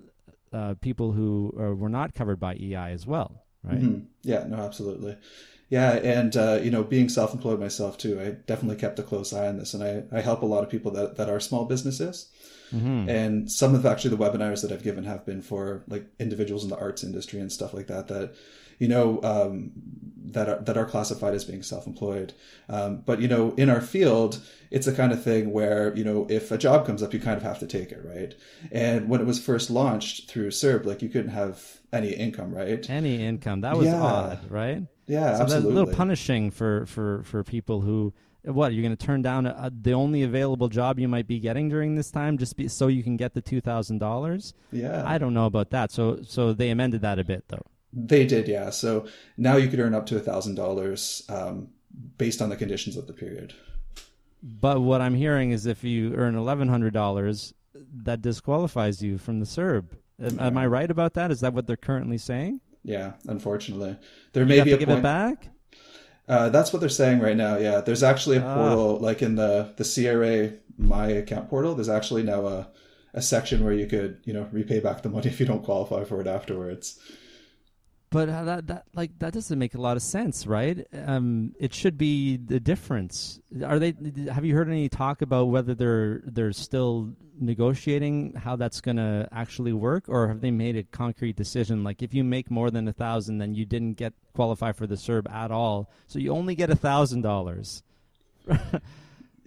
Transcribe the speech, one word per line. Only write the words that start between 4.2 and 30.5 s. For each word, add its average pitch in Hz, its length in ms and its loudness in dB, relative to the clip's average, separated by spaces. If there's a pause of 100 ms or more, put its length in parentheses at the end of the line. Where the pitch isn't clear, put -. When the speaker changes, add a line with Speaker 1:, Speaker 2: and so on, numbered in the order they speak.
Speaker 2:
Yeah, 113 260 0
no, 110 80 -6
absolutely. 104 600 -8 (520)
Yeah, 127 240 6
and, 120 440 2
uh, 110 240 4
you 120 120 0
know, 113 100 4
being 123 260 4
self-employed 113 520 0
myself 101 360 -4
too, 101 240 -2
I 101 100 -4 (160)
definitely 110 300 -2
kept - 220 -4
a 104 60 -6
close 98 280 -4
eye 101 140 -2
on 101 120 -2
this, - 160 -8
and 104 100 -4
I, 104 180 -4 (140)
I 113 40 2
help 113 220 0
a 110 40 2
lot 104 180 2
of - 60 -6
people 110 220 -4
that, 101 240 -2
that 107 140 -2
are 104 80 0
small 117 280 -2
businesses. 135 640 -4 (460)
Speaker 1:
Mm-hmm. 113 340 0
Speaker 2:
And 107 420 0
some 135 260 4
of 127 100 2
actually 120 300 2
the 107 80 0
webinars 104 380 0
that 104 100 -6
I've - 100 -8
given 98 220 -4
have 98 200 -8
been 95 180 -8
for, 98 440 -6
like, 104 200 -10 (120)
individuals 104 460 -4
in 95 60 -6
the 92 80 -6
arts 101 260 -6
industry 95 340 -8
and 95 140 -8
stuff 95 200 -8
like 98 140 -10
that, 92 220 -8
that, 98 260 -6 (460)
you 123 80 4
know, 117 340 4
um, 101 480 0 (640)
that 107 160 0
are, 101 120 -2
that 110 160 -2
are 113 100 2
classified 104 480 -2
as 98 100 -4
being 92 180 -10
self-employed. 98 680 -6 (360)
Um, 101 360 -4
but, 113 160 0
you 123 80 2
know, 113 280 4
in 135 140 6
our 117 100 6
field, 117 600 4 (300)
it's 131 160 0
the 131 60 2
kind 131 200 4
of 110 100 -2
thing 110 300 2
where, 104 440 2
you 107 80 -2
know, 107 260 0
if 107 220 0
a 117 60 2
job 143 280 6
comes 107 160 -4
up, 101 100 -4
you 104 80 -2
kind 110 160 -2
of 104 60 -6
have 107 180 -6
to - 60 -8
take 90 260 -6
it, - 120 -14
right? 87 300 -10 (380)
And 117 360 0
when 120 120 2
it 110 60 0
was 120 160 0
first 120 280 0
launched 120 600 0
through 104 220 -4